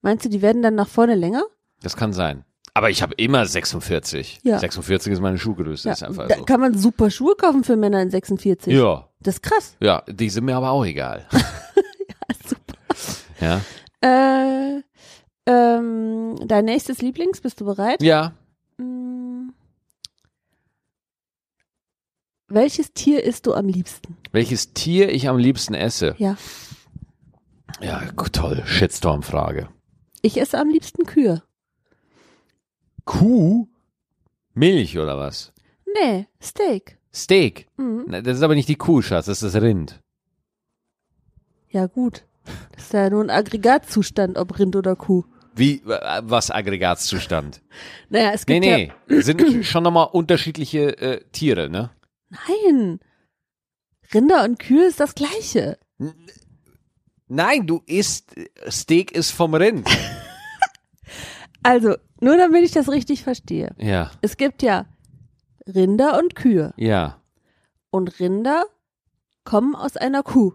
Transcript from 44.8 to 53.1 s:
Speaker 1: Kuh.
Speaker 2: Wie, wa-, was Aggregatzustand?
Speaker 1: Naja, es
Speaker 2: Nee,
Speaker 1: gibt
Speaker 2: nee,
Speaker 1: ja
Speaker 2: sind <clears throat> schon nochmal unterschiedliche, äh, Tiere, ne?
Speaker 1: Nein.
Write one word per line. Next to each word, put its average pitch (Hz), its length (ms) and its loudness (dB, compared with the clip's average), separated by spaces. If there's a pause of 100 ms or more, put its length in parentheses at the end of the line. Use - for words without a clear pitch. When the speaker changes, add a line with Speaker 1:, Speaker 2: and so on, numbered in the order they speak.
Speaker 1:
Kuh. 180 300 0 (300)
Speaker 2:
Wie, 135 300 2
wa-, 101 400 -4
was 113 280 0
Aggregatzustand? 90 1120 -4 (460)
Speaker 1:
Naja, 208 240 2
es 214 140 -6
Speaker 2:
Nee, 165 140 2
Speaker 1:
gibt 190 60 4 (420)
Speaker 2:
nee, 285 80 4
Speaker 1:
ja 285 60 4
Speaker 2:
sind 240 420 2
<clears throat> - 20 -6
schon 170 160 0
nochmal 170 300 4
unterschiedliche, 156 840 0
äh, 127 340 -4
Tiere, 95 360 0
ne? 101 220 -6 (380)
Speaker 1:
Nein. 269 720 0 (1120)